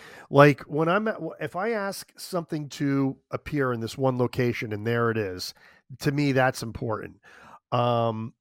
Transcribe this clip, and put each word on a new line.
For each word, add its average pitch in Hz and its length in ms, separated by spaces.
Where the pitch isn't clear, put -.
Like, 143 320
when 160 260
I'm 208 200
at, 202 80
if 156 160
I 202 160
ask 196 440
something 156 520
to 139 480
appear 135 400
in 117 80
this 113 180
one 131 180
location 120 560
and 104 140
there 117 240
it 113 80
is, 92 360
to 147 120
me, 143 180
that's 131 320
important. 107 540
Um, 117 680